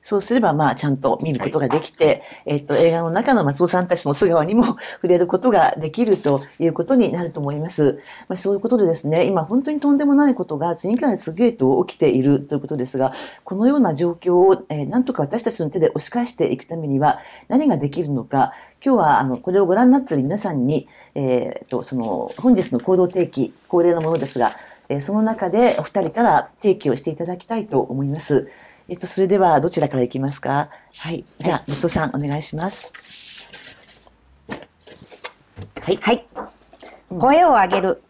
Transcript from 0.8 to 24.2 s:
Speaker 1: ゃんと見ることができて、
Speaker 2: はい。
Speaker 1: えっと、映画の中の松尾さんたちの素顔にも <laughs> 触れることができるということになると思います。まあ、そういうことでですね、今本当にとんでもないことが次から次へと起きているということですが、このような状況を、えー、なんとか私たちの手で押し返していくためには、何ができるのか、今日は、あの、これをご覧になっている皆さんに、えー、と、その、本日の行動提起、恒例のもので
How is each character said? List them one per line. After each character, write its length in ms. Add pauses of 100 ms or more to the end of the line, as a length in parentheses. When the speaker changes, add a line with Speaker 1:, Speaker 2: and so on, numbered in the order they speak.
Speaker 1:
ゃ 60
ん 80
と 240
見 100
る 80
こ 80
と 100
が 100
で 120
き 100
て、 140
Speaker 2:
は 80
い。 100 (220)
Speaker 1:
え 120
っ 100
と、 100
映 140
画 100
の 100
中 220
の 120
松 180
尾 40
さ 140
ん 80
た 80
ち 80
の 80
素 160
顔 160
に 100
も 300
<laughs> 160
触 80
れ 80
る 100
こ 120
と 120
が 280
で 120
き 140
る 140
と 240 (160)
い 80
う 80
こ 100
と 120
に 160
な 100
る 80
と 100
思 120
い 80
ま 100
す。 280 (300)
ま 60
あ、 20
そ 140
う 40
い 40
う 20
こ 80
と 80
で 80
で 100
す 140
ね、 160
今 220
本 160
当 80
に 100
と 100
ん 60
で 80
も 100
な 140
い 60
こ 100
と 140
が 180
次 220
か 80
ら 100
次 280
へ 80
と 340
起 100
き 20
て 120
い 120
る 180
と 160
い 20
う 20
こ 60
と 100
で 80
す 140
が、 160 (300)
こ 100
の 120
よ 100
う 40
な 140
状 180
況 220
を、 340
え 140
ー、 80
な 80
ん 60
と 100
か 80
私 200
た 80
ち 100
の 100
手 80
で 160
押 100
し 60
返 160
し 80
て 180
い 60
く 60
た 120
め 120
に 100
は、 220 (280)
何 200
が 100
で 100
き 140
る 80
の 140
か、 280 (320)
今 120
日 20
は、 200
あ 60
の、 140
こ 120
れ 100
を 60
ご 80
覧 120
に 80
な 60
っ 20
て 100
い 60
る 60
皆 120
さ 140
ん 160
に、 220 (260)
え 520
ー、 40
と、 140
そ 120
の、 400
本 180
日 180
の 80
行 180
動 100
提 200
起、 260 (140)
恒 160
例 100
の 80
も 80
の 80
で 80